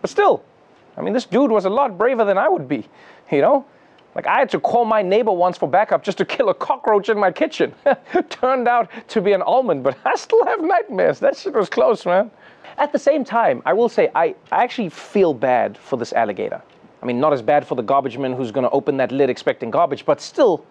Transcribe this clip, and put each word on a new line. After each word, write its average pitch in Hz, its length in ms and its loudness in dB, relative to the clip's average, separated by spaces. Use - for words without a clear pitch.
But 196 60 -6
still, - 360 0
I - 40 -12
mean, 190 140 -4
this 247 100 -2
dude 247 260 0
was 208 140 2
a 190 60 0
lot 226 280 -2
braver 226 260 0
than 196 140 2
I 262 100 2
would 165 200 -2
be, 123 180 -4
you 143 120 2
know? 262 260 2
Like, - 140 -6
I 208 100 2
had 269 120 2
to 165 100 -2
call 233 240 2
my 220 180 2
neighbor 208 300 2
once 180 260 0
for 160 100 -2
backup 175 360 0
just 196 140 -6
to 185 60 0
kill 226 240 -2
a 180 60 2
cockroach 214 540 0
in 214 100 0
my 190 140 2
kitchen. - 420 -2
<laughs> - 280 -2
Turned 254 380 0
out 240 200 0
to 220 120 -2
be 202 120 2
an 185 100 2
almond, 190 400 0
but 139 180 -2
<laughs> - 40 -20
I 269 100 0
still 466 320 2
have 427 140 -2
nightmares. 302 580 0
That - 180 0
shit - 160 -8
was 214 160 0
close, 240 380 0
man. 190 240 0
At 285 140 -2
the 262 60 0
same 277 260 2
time, 190 420 0
I 151 60 2
will 226 160 2
say, - 260 2
I, 165 220 0
I 190 100 2
actually 240 280 -4
feel 180 440 0
bad 113 420 0
for - 200 -6
this 117 160 -6
alligator. 104 500 -4
I 120 40 -10
mean, 123 120 -4
not 147 140 2
as 127 100 -2
bad 147 240 0
for - 80 -6
the 117 80 -4
garbage 131 340 0
man 131 180 -4
who's 123 180 -6
gonna 123 180 0
open 139 280 -2
that 127 120 0
lid 135 200 0
expecting 120 420 -4
garbage, 151 340 -2
but - 140 0
still 214 500 0